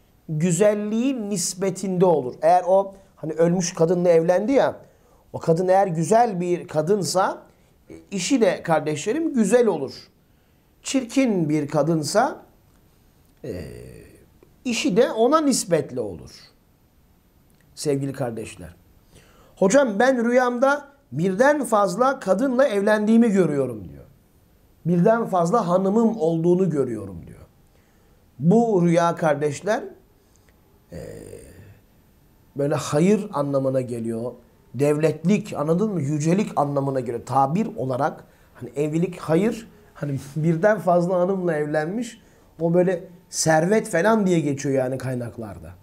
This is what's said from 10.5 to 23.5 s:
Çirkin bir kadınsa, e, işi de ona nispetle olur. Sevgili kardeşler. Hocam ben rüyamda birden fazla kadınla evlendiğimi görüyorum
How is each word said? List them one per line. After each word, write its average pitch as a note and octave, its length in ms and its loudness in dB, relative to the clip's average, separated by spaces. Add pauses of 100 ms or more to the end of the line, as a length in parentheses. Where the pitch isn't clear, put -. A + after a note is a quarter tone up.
Çirkin A#3 680 0
bir D3+ 180 0
kadınsa, D#3+ 720 0 (1040)
e, F2+ 200 -10 (1000)
işi A#3 320 -2
de B3+ 140 4
ona B3+ 300 4
nispetle E3 580 -2
olur. E2+ 320 -10 (1400)
Sevgili C#3 380 -4
kardeşler. A2 640 -10 (800)
Hocam G#3 440 2
ben B3 260 2
rüyamda B3 600 2 (240)
birden G3+ 540 2
fazla A3 540 2
kadınla B3 480 2
evlendiğimi G#3+ 640 4
görüyorum C3+ 600 0